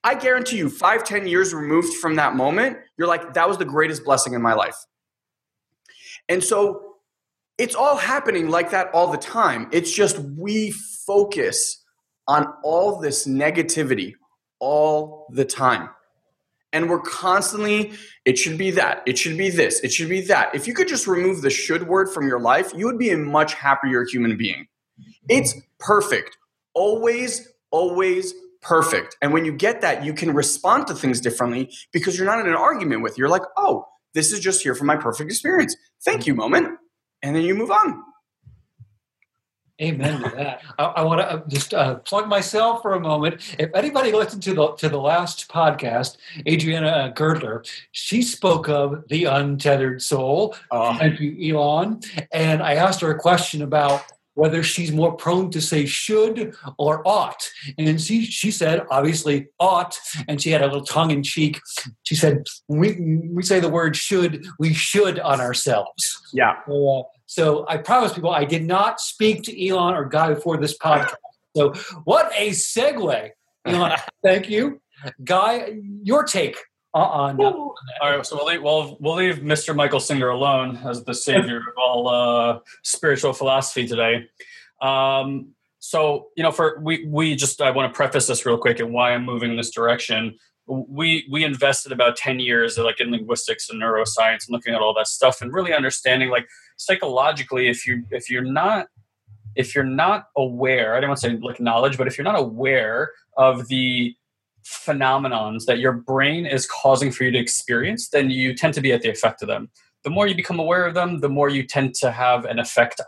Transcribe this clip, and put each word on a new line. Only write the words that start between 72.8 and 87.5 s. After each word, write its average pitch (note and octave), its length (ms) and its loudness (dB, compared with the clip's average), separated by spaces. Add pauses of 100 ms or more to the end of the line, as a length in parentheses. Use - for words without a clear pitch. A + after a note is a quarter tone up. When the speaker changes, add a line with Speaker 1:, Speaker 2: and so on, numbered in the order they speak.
Speaker 2:
Elon, F3 320 2 (120)
Speaker 3:
<laughs> - 140 -12
Speaker 2:
thank G3 260 4
you. B3 300 0 (420)
Guy, G3+ 520 0 (280)
your A#3+ 220 2
take F#3 320 -2 (380)
on, D#3+ 100 4
on, D3 280 0
on - 60 -4
that. D3 640 -2
Speaker 3:
All C#3+ 140 2
right, C3+ 100 -4
so D3+ 120 -8
we'll D3 80 -2
leave, E3 180 -2
we'll, D3 380 0
we'll D#3 140 0
leave F3 280 0
Mister D3+ 300 0
Michael C#3+ 260 2
Singer C3 300 0
alone C3 480 0
as A#2+ 260 -8
the B2 100 -8
savior A#2+ 440 0
of A#2 200 -10
all, B2 300 2
uh, A#2+ 520 2 (240)
spiritual C#3 500 0
philosophy C3+ 520 0
today. A#2 440 -2 (520)
Um, C3+ 680 0 (300)
so, D3+ 580 -2
you D#3+ 60 -2
know, D#3+ 100 2
for, D#3 260 0
we, D#3+ 260 -4
we D3+ 300 0
just, C3+ 260 -2